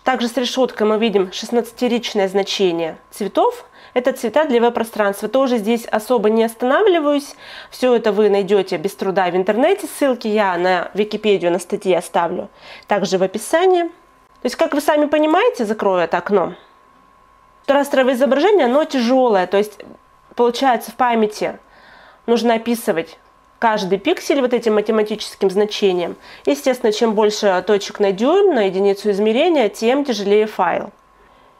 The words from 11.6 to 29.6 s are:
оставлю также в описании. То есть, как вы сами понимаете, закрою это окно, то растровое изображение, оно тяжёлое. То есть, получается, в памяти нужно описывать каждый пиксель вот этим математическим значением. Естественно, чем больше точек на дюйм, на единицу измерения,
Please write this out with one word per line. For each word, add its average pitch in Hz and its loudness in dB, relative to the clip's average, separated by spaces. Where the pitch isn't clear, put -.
оставлю 175 -4
также 196 0
в 185 2
описании. 339 0
То - -20
есть, 247 -4
как 320 0
вы 294 -2
сами 302 2
понимаете, 311 2
закрою 196 0
это 175 -2
окно, 180 -2
то 277 0
растровое 277 2
изображение, 285 4
оно 269 2
тяжёлое. 247 2
То 196 0
есть, 208 -2
получается, 240 0
в - -20
памяти 220 -2
нужно 233 2
описывать 226 -4
каждый 208 0
пиксель 320 -2
вот 247 0
этим 220 0
математическим 214 -2
значением. 190 0
Естественно, 247 0
чем 226 0
больше 208 2
точек 202 -2
на 196 2
дюйм, 320 2
на 214 2
единицу 196 0
измерения, 220 2